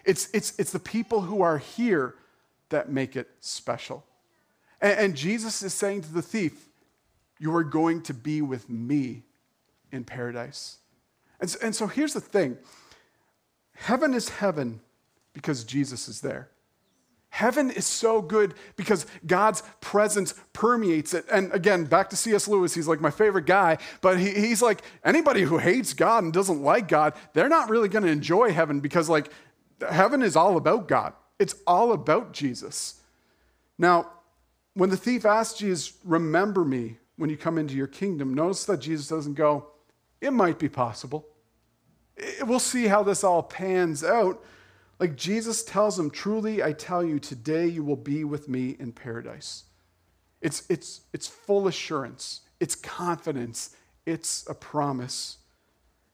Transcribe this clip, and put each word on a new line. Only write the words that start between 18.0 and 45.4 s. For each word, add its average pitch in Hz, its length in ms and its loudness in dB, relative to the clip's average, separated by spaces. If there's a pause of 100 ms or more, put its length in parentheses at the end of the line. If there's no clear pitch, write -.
good 196 320 0 (240)
because 185 300 -2 (200)
God's 196 360 2 (180)
presence 208 540 0 (180)
permeates 208 640 0
it. 165 180 -4
And 196 200 2
again, 185 320 2
back 170 260 2
to 190 60 -8
C 226 180 0
S 202 120 0
Lewis, 190 280 2
he's, 160 120 -2
like, 160 140 2
my 156 100 2
favorite 196 360 2
guy, 180 320 6 (240)
but 185 180 6
he, 196 120 2
he's 208 280 2
like, 226 220 4 (200)
anybody 269 400 4
who 160 140 2
hates 196 380 2
God 220 300 4
and 160 80 -2
doesn't 180 300 0
like 175 260 4
God, 151 260 4 (180)
they're 180 160 4
not 294 220 4
really 220 180 2
gonna 196 200 2
enjoy 165 440 4
heaven 151 280 2
because, 151 280 0
like, 156 240 2 (580)
heaven 214 320 4
is 175 140 2
all 175 200 6
about 165 300 2
God. 110 260 2 (280)
It's - 160 0 (100)
all 190 240 4
about 160 420 2
Jesus. - 680 -8 (760)
Now, 170 320 4 (640)
when 190 160 2
the 185 60 2
thief 240 300 0
asks 220 320 2
Jesus, 185 360 -4 (100)
"Remember 170 600 2
me 120 340 -4 (180)
when 160 120 -4
you 156 80 -4
come 160 220 -2
into 147 160 -4
your 135 140 -4
kingdom," 143 460 -4
notice 170 320 -2
that 185 120 0
Jesus 147 300 -6
doesn't 147 260 -6
go, 147 320 2 (540)
"It 277 120 0
might 185 280 2
be 147 80 0
possible. 127 580 -6 (880)
I-, - 280 -10
we'll 240 160 0
see 247 260 0
how 202 160 6
this 196 220 0
all 175 180 4
pans 180 640 -2
out." 190 380 2 (580)
Like, 170 160 0
Jesus 220 480 -4